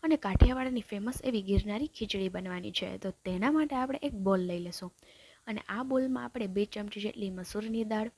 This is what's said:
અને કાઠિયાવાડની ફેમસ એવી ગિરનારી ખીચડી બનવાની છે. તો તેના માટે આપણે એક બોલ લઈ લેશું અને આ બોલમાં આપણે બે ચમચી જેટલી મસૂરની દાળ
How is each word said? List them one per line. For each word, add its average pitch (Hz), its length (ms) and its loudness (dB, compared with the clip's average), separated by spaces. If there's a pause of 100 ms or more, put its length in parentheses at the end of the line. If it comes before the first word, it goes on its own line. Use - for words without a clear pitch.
અને 311 120 6
કાઠિયાવાડની 247 640 6
ફેમસ 214 420 -6
એવી 233 180 0
ગિરનારી 202 560 0
ખીચડી 196 320 -2
બનવાની 185 420 -6
છે. 185 160 -4 (100)
તો 190 120 -6 (160)
તેના 185 260 0
માટે 302 240 2
આપણે 262 320 -2
એક 262 80 -4 (120)
બોલ 190 220 4
લઈ 175 140 -4
લેશું 175 280 -10 (560)
અને 214 220 -6
આ 226 140 -4
બોલમાં 262 440 0
આપણે 233 200 -4
બે 190 180 0
ચમચી 208 400 -8
જેટલી 202 240 -4
મસૂરની 214 540 -4
દાળ 220 340 0